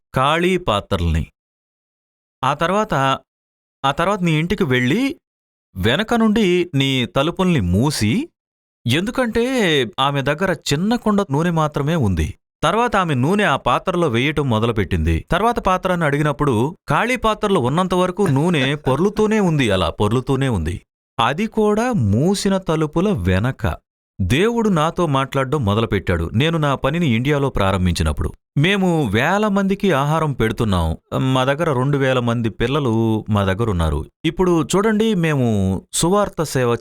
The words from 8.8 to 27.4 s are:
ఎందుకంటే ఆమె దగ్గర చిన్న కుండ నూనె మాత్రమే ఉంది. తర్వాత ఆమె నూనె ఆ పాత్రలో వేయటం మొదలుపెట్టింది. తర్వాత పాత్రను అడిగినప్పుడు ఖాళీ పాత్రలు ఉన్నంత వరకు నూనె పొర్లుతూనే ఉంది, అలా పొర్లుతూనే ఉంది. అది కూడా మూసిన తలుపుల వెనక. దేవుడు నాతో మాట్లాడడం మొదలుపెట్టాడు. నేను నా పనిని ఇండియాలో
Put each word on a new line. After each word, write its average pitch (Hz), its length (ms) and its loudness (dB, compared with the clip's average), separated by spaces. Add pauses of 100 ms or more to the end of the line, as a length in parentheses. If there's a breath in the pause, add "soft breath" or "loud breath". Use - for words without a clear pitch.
ఎందుకంటే 226 580 0 (540)
ఆమె 139 220 -2
దగ్గర 156 340 -2 (180)
చిన్న 196 220 0
కుండ 208 360 0
నూనె 156 180 0
మాత్రమే 151 460 -2
ఉంది. 92 380 -2 (300)
తర్వాత 226 320 0
ఆమె 180 180 0
నూనె 156 300 0
ఆ 156 120 2
పాత్రలో 165 520 0
వేయటం 139 420 0
మొదలుపెట్టింది. 95 840 0
తర్వాత 226 280 0
పాత్రను 185 460 0
అడిగినప్పుడు 143 720 0 (140)
ఖాళీ 208 260 0
పాత్రలు 214 440 0
ఉన్నంత 165 340 0
వరకు 180 280 0
నూనె 147 540 2
పొర్లుతూనే 202 640 0
ఉంది, 151 320 2
అలా 95 180 2
పొర్లుతూనే 127 600 0
ఉంది. 85 320 -4 (380)
అది 143 280 0
కూడా 214 440 0
మూసిన 175 640 2
తలుపుల 165 520 0
వెనక. 98 640 0 (460)
దేవుడు 208 480 2
నాతో 170 360 0
మాట్లాడడం 135 600 -2
మొదలుపెట్టాడు. 98 680 0
నేను 160 240 2
నా 147 180 0
పనిని 160 320 -2
ఇండియాలో 139 420 0